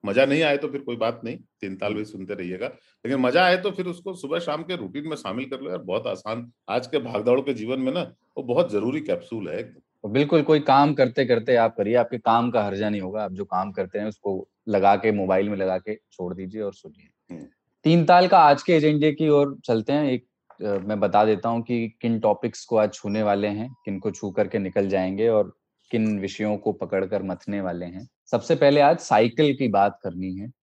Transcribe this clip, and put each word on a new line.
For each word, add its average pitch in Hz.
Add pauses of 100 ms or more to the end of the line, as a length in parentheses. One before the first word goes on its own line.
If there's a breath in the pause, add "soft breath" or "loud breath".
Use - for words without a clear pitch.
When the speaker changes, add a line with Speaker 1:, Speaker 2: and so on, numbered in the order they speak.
Speaker 1:
मजा 113
नहीं 147
आए 143
तो 147
फिर 139
कोई 120
बात 117
नहीं, 117
तीन -
ताल 104
भी 107
सुनते 98
रहिएगा, 92
लेकिन -
मजा 131
आए 185
तो 185
फिर 180
उसको 180
सुबह 160
शाम 160
के 175
रूटीन 143
में 156
शामिल 120
कर 131
लो 107
यार। 90
बहुत 95
आसान, 113 (180)
आज 123
के 147
भागदौड़ 120
के 139
जीवन 120
में 131
ना 175 (360)
वो 139
बहुत 139
जरूरी 127
कैप्सूल 98
है 85
एकदम। -
Speaker 2:
बिल्कुल, 147
कोई 151
काम 143
करते 127
करते 113
आप 113
करिए, 107
आपके 120
काम 117
का 113
हर्जा 101
नहीं 104
होगा। 98
आप 95
जो 95
काम 92
करते 95
हैं 104
उसको 101 (200)
लगा 101
के, 113
मोबाइल 98
में 101
लगा 95
के 107
छोड़ 90
दीजिए 95
और 101
सुनिए। 80
Speaker 1:
हम्म। 71 (360)
Speaker 2:
तीन 160
ताल 180
का 180
आज 143
के 180
एजेंडे 151
की 151
ओर 143
चलते 113
हैं। 143
एक, 123 (360)
अ, -
मैं 101
बता 104
देता 110
हूँ 117
कि 113
किन 117
टॉपिक्स 110
को 113
आज 107
छूने 107
वाले 101
हैं, 110 (100)
किन 98
को 104
छू 98
करके 101
निकल 98
जाएंगे 98
और 104 (340)
किन 110
विषयों 104
को 104
पकड़कर 95
मथने 101
वाले 87
हैं। 92 (220)
सबसे 131
पहले 143
आज 160
साइकिल 135
की 135
बात 98
करनी 92
है 107 (120)